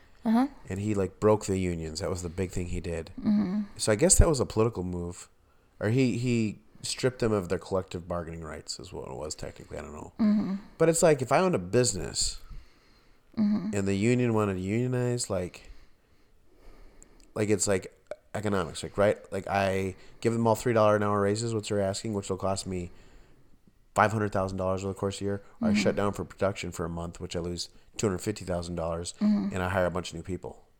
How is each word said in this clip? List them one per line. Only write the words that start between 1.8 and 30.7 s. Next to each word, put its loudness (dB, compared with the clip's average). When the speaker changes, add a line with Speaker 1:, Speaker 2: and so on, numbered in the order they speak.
Speaker 2:
That -2
was -4
the -4
big -4
thing -4
he -4
did. -8
Speaker 1:
Mm-hmm. 0
Speaker 2:
So -2
I 6
guess 4
that 10
was 2
a 2
political 0
move. -6
Or 0
he, 2
he 0
stripped -2
them 2
of 0
their 0
collective -4
bargaining -6
rights -12
is -14
what -10
it -10
was -8
technically. -12
I -10
don't -12
know. -14
Speaker 1:
Mm-hmm. 2
Speaker 2:
But 6
it's 2
like, 6
if -4
I 6
owned 2
a 0
business 0
Speaker 1:
Mm-hmm. 0
Speaker 2:
and 0
the 2
union 2
wanted 2
to -4
unionize, -2
like, -6
like, 0
it's 2
like 0
economics, -2
like, -8
right? 4
Like, -6
I 0
give 2
them 2
all 6
three -2
dollar 6
an 2
hour 2
raises, 0
which -4
they're 0
asking, -2
which -4
will -2
cost -2
me -6
five 6
hundred 0
thousand 0
dollars -2
over -4
the -10
course -2
of -12
the -8
year. -4
Or 2
I 4
Speaker 1:
Mm-hmm. 4
Speaker 2:
shut 2
down 2
for -4
production -4
for -4
a -4
month, -8
which -10
I -2
lose -6
two 0
hundred 2
fifty -6
thousand -4
dollars, -4
Speaker 1:
Mm-hmm. 2
Speaker 2:
and -2
I 2
hire 4
a 2
bunch -4
of -12
new -10
people. -8